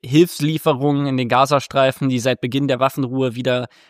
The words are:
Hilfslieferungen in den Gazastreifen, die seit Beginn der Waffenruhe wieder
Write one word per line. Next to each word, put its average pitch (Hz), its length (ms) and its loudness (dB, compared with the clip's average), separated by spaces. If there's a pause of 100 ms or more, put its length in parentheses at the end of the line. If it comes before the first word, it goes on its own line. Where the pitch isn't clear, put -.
Hilfslieferungen 143 1000 0
in 131 100 -2
den 127 120 -2
Gazastreifen, 135 800 2
die 127 100 0
seit 120 220 -2
Beginn 135 260 -2
der 127 140 -2
Waffenruhe 131 560 -2
wieder 123 320 -2 (220)